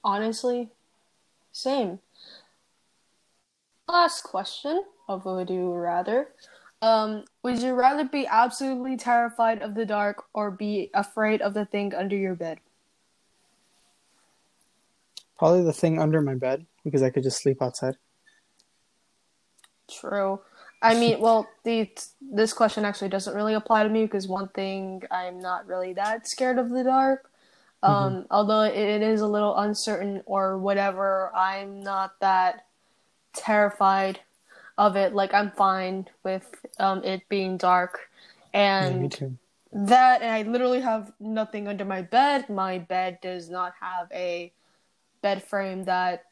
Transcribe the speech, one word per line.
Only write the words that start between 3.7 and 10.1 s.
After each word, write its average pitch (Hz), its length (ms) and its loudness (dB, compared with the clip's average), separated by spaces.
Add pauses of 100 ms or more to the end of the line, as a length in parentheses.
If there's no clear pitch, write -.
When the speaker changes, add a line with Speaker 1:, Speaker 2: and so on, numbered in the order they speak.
Speaker 1:
Last 349 340 4
question 294 640 -4 (240)
of 190 160 -6
Would 185 260 -4
You 180 240 -2
Rather. 180 540 0 (540)
Um, 214 420 2 (180)
would 240 180 0
you 254 140 0
rather 269 300 4
be 269 220 -2
absolutely 254 720 0
terrified 226 680 0
of 214 120 -8
the 226 100 -2
dark 208 480 -2